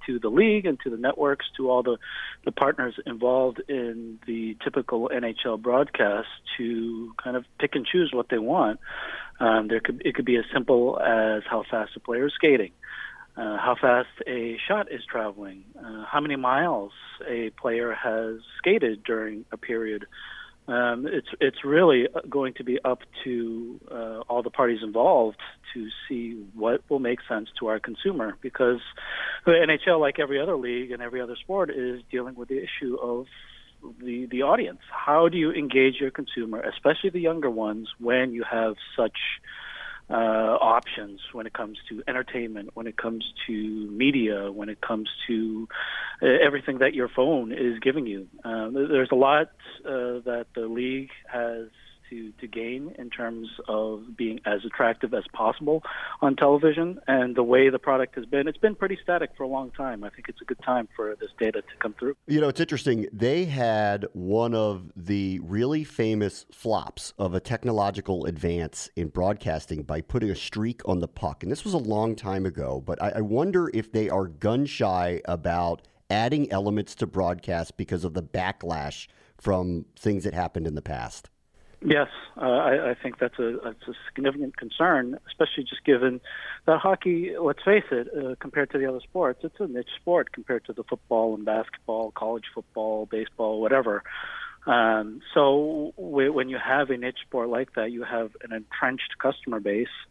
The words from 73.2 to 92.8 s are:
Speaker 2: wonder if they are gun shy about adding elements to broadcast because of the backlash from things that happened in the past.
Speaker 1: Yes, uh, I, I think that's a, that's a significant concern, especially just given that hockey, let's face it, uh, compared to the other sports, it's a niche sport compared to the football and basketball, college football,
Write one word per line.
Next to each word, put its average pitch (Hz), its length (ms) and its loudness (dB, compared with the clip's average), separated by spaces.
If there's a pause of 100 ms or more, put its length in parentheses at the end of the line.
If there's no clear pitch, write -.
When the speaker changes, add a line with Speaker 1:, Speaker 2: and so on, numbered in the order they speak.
Speaker 2:
wonder 160 520 2
if 110 180 -4
they 107 180 2
are 92 180 2
gun 107 380 0
shy 90 600 0
about 85 560 0 (280)
adding 127 440 2
elements 101 420 0
to 110 100 -2
broadcast 87 720 -2
because 87 300 -4
of 82 80 -4
the 87 100 -2
backlash 82 840 -4 (300)
from 90 460 0 (160)
things 101 240 0
that 92 100 -4
happened 85 340 -2
in 76 80 -4
the 71 60 -6
past. - 480 -10 (560)
Speaker 1:
Yes, 147 220 4 (280)
uh, - 60 -12
I, 135 480 2
I 123 60 -2
think - 240 -10
that's - 180 -2
a, 120 260 -2
that's 113 240 -12
a 123 60 -8 (140)
significant 139 500 -4
concern, 131 720 0
especially - 360 -2
just - 220 -12
given 127 360 4 (440)
that 160 140 6
hockey, 180 600 2
let's 147 240 0
face 202 280 6
it, 120 160 0 (100)
uh, 131 220 -4
compared 143 320 -2
to 143 80 0
the 135 80 0
other 127 140 -4
sports, 147 420 -2
it's - 160 -8
a 202 80 -2
niche 123 180 -6 (160)
sport 175 300 2
compared 120 340 -4
to 120 80 -10
the 113 120 -8
football 113 500 0
and 107 100 -8
basketball, 110 720 -4
college 113 300 -4 (100)
football, 110 500 -4